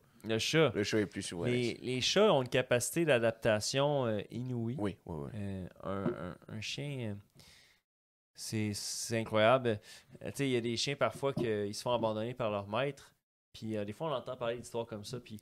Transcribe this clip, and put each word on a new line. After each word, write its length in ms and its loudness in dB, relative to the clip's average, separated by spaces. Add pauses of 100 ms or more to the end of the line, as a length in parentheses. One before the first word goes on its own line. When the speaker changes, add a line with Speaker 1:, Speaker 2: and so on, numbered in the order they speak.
(240)
Speaker 1:
Le 160 0
chat. 340 4
Speaker 2:
Le 80 2
chat 160 2
est 80 4
plus 160 -6
souverainiste. 580 -2
Speaker 1:
Les, 140 -4
les 60 -2
chats 320 6
ont 100 4
une 60 -6
capacité 560 2
d'adaptation, 1000 4
euh, 140 0 (120)
inouïe. 440 -4
Speaker 2:
Oui, 300 -2
oui, 180 -6
oui. 100 -8
Speaker 1:
Euh, 320 -6 (180)
un, 200 -2 (480)
un, 40 -8
un 40 -8
chien, 520 -6
euh, 20 -8 (1200)
c'est, 400 -4
c'est 460 -4
incroyable. 600 4 (420)
Euh, 40 -10
tu 100 -6
sais, 120 0
il 40 0
y 40 4
a 40 2
des 160 -2
chiens 200 -2
parfois 360 0
qui 120 -2 (280)
se 100 -8
font 100 0
abandonner 420 0
par 160 -2
leur 180 -2
maître. 460 -4 (380)
Puis, 260 -6
euh, 60 -2
des 100 -4
fois, 140 -4
on 60 0
entend 220 -6
parler 220 -2
d'histoires 280 -6
comme 180 -10
ça. 160 -8
Puis, 220 -14